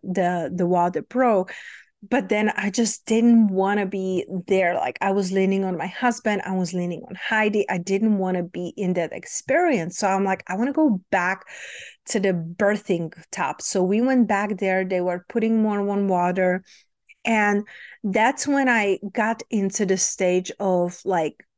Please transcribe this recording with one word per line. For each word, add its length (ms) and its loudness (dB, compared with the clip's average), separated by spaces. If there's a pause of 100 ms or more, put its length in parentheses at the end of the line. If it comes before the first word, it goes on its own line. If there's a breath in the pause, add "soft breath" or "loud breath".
the, 520 -2
the 120 0
water 340 2
broke. 520 0 (540 loud breath)
But 220 -2
then 260 2
I 160 -4
just 340 -2
didn't 440 6
wanna 360 2
be 400 -4 (220)
there. 260 2
Like, 280 -2
I 100 0
was 200 0
leaning 320 2
on 140 -4
my 80 -6
husband, 600 -2
I 100 -4
was 180 -2
leaning 340 -4
on 80 -14
Heidi. 540 0
I 80 -2
didn't 400 0
wanna 260 0
be 340 -8
in 160 0
that 180 -2
experience. 840 -2
So 100 0
I'm 160 2
like, 240 -2
"I 80 -4
wanna 180 -2
go 280 2 (100)
back 340 -2 (640 loud breath)
to 120 -2
the 140 2
birthing 800 -2 (180)
tub." 300 -4
So 220 0
we 180 2
went 260 4
back 300 -2
there. 260 0
They 180 -2
were 280 -4
putting 320 0
more 220 0
warm 240 0
water. 560 2 (600 soft breath)
And 440 2 (360 loud breath)
that's 440 2
when 200 2
I 300 2 (140)
got 400 -2
into 340 0
the 120 2
stage 600 0
of, 460 0
like, 400 -2 (120)